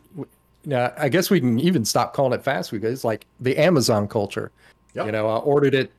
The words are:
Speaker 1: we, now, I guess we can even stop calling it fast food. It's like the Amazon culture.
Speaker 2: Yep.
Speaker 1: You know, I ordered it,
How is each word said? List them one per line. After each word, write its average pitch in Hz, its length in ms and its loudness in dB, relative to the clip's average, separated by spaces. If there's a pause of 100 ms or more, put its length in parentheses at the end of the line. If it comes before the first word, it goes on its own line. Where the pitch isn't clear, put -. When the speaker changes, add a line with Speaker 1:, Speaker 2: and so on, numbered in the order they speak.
(160)
Speaker 1:
we, 143 100 -12 (380)
now, 123 320 -2
I 147 140 -2
guess 175 200 0
we 185 100 4
can 123 200 0
even 160 240 2
stop 117 300 -2
calling 131 200 0
it - 100 -4
fast 143 260 -4
food. 107 160 -6
It's 127 180 -4
like 110 220 -4 (140)
the 127 180 -2
Amazon 120 500 2
culture. 104 440 -4 (420)
Speaker 2:
Yep. - 140 -6
Speaker 1:
You 107 40 -4
know, 107 160 -2
I 110 100 0
ordered 139 360 2
it, 131 260 0